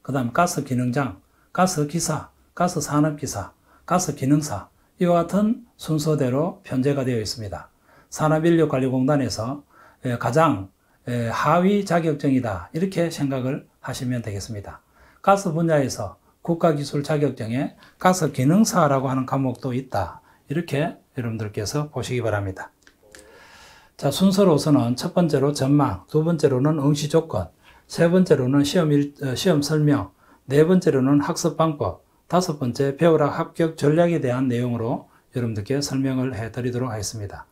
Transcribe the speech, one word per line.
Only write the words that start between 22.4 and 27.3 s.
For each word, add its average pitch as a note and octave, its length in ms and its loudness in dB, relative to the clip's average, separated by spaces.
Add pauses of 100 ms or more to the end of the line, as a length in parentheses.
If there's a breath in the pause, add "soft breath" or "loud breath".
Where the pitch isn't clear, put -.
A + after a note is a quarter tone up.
자, C#3+ 140 -2
순서로서는 D#3 840 4
첫 F3 180 -6
번째로 D3 380 2
전망, C3+ 560 2
두 D#3 160 0
번째로는 D3+ 560 2
응시 D3 300 0
조건, C3+ 400 -2 (360 soft breath)